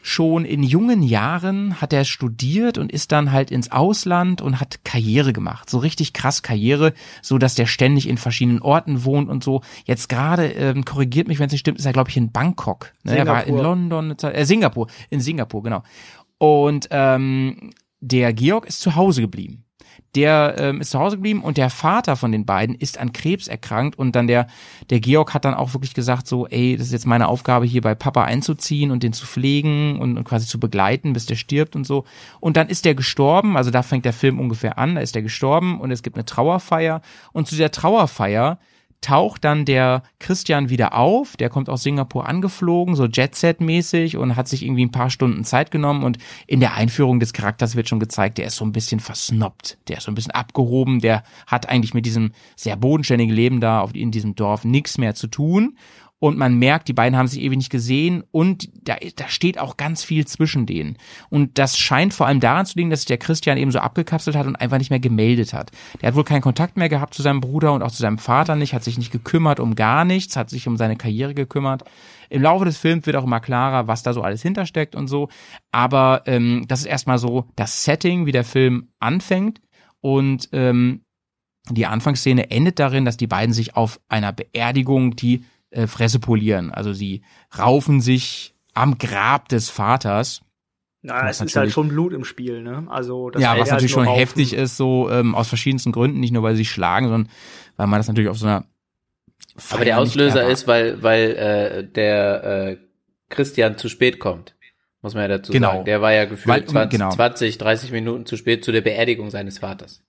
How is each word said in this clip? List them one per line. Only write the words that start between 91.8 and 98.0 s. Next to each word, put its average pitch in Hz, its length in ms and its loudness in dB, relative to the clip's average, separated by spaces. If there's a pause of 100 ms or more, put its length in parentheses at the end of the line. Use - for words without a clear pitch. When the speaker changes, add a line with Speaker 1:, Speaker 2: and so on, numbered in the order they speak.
Speaker 2:
Blut 165 240 -2
im 135 100 -8
Spiel, 120 380 -10
ne? 127 280 -10
Also 127 420 -8
das 135 100 -2
Speaker 1:
Ja, - 100 4
Speaker 2:
hält 120 120 2
Speaker 1:
was - 80 2
Speaker 2:
halt 139 100 2
Speaker 1:
natürlich 127 160 2
Speaker 2:
nur 127 80 4
Speaker 1:
schon - 20 4
Speaker 2:
Raufen. 123 120 4
Speaker 1:
heftig 127 340 0
ist, 127 240 -2
so, 127 340 2
ähm, 120 240 2
aus 113 140 0
verschiedensten 123 420 -2
Gründen, 131 300 0
nicht 120 100 0
nur, 117 100 0
weil 110 120 2
sie 110 60 2
sich 110 120 0
schlagen, 98 380 0
sondern 113 200 0 (460)
weil 104 120 -2
man 104 120 2
das 110 80 0